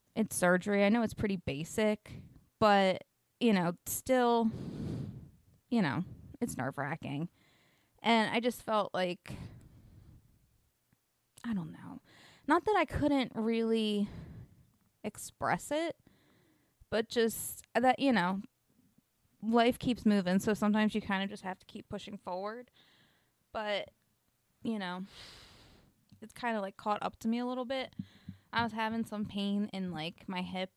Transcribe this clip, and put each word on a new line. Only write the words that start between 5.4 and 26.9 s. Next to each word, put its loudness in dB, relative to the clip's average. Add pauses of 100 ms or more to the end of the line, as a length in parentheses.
you 2
know, 0 (360)
it's -6
nerve-wracking. -6 (720)
And 4
I 0
just -2
felt 0
like, -4 (2000)
I -4
don't -6
know, -16 (480)
not 4
that 4
I 4
couldn't 2
really 2 (960)
express -4
it, -2 (960)
but 0
just -2 (120)
that, 4
you 4
know, 2 (1000)
life 4
keeps 0
moving. 4
So 2
sometimes 2
you -2
kind -2
of -4
just -14
have -8
to -20
keep -16
pushing -10
forward. -8 (800)
But, -4 (720)
you -2
know, -6 (1200)
it's -18
kinda, -4
like, -8
caught -2